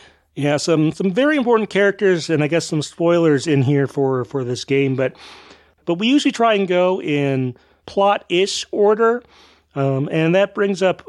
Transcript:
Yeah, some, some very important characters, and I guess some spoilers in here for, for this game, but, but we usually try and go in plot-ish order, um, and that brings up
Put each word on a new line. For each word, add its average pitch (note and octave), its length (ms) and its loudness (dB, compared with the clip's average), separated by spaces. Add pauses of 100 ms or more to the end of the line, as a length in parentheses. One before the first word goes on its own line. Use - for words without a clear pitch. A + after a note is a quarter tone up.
(340)
Yeah, C#3+ 220 -2
some, D#3 380 0
some F#3+ 180 -2
very C#4 240 0
important A#3 340 0
characters, G3 600 0
and D3+ 120 0
I D3+ 60 0
guess D#3+ 180 0
some D#3 160 -4
spoilers E3 680 0
in C#3+ 160 2
here C#3 220 2
for, C3 380 -2
for B2+ 220 -8
this B2 180 -6
game, C#3 320 0
but, B2+ 180 -4 (680)
but E3+ 120 -2
we G#3 120 -2
usually C#4 240 2
try A#3 220 2
and G3 160 0
go F3+ 320 0
in C#3 540 -2 (300)
plot-ish G3 840 -2
order, A3+ 500 2 (540)
um, C3+ 340 -2
and D#3+ 240 0
that G3 220 2
brings G3+ 260 -2
up F3+ 280 0